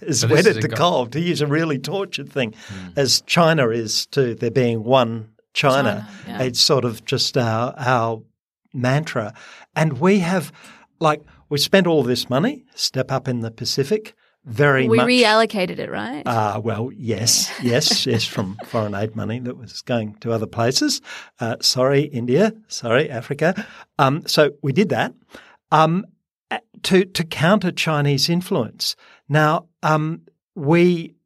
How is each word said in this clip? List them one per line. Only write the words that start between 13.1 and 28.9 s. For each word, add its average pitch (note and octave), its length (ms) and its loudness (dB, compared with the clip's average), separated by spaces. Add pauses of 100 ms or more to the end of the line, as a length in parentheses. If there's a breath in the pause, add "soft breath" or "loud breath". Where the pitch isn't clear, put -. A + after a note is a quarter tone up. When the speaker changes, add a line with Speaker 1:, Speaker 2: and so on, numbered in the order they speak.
Speaker 1:
up C3+ 160 -4
in B2 120 -4
the A2+ 100 -6
Pacific, C#3+ 640 -4 (360)
very C3 380 2
Speaker 3:
We A3+ 100 4
Speaker 1:
much - 100 4
Speaker 3:
reallocated A3 720 2
it, - 120 -8
right? A3+ 340 -8
Speaker 1:
Uh, G#2+ 380 -2
well, A2 320 -6
yes, A#2 540 -2 (120)
Speaker 3:
Yeah. A#2+ 100 0
<laughs> - 20 2
Speaker 1:
yes, - 320 0
yes, A#2 200 0
from G#2 400 -6
foreign G#2+ 300 -4
aid G#2+ 200 -6
money A2 240 -6
that A#2+ 180 -10
was - 240 -16
going A2 400 -4
to A#2 120 -6
other A2 140 -2
places. C#3 540 -2 (380 loud breath)
Uh, A#2 220 -4
sorry, C#3 420 2
India. C#3 480 2 (160)
Sorry, B2 420 0
Africa. D3 560 -4 (320 loud breath)
Um, C#3+ 280 2
so - 260 4 (100)
we C#3 120 -2
did F3+ 160 2
that, B2+ 240 -2 (580 loud breath)
um, D#3+ 340 4 (460)
a-, - 80 -4 (240)
to, F#3+ 220 4
to F#3 180 -6
counter F3+ 480 0
Chinese C#3+ 580 0
influence. E3+ 640 -2 (340 soft breath)